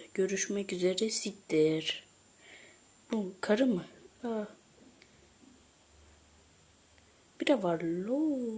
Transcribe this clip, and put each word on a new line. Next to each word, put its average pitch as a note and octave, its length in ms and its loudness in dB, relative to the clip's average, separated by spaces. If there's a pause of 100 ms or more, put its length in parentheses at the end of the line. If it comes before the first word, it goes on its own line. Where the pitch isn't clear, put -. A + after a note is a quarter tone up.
(140)
görüşmek G3 600 -2
üzere, F#3 360 0
siktir. D#3 960 0 (1040)
Bu G3+ 300 -4
karı A#3 260 2
mı? F#3+ 180 0 (380)
Aa. A3 220 -4 (3000)
Bira B3+ 220 4
var E3+ 180 2
lo. A#3 580 0 (180)